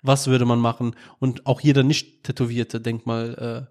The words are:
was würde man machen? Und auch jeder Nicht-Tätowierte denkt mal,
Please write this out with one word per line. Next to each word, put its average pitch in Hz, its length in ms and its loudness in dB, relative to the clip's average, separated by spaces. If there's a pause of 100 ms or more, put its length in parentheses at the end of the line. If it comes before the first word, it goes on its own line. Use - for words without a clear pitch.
was 135 240 2
würde 127 180 4
man 120 140 4
machen? 117 360 -2 (240)
Und 127 280 -2
auch 135 120 2
jeder 139 240 4
Nicht-Tätowierte 120 960 -2
denkt 117 280 -6
mal, 117 640 -6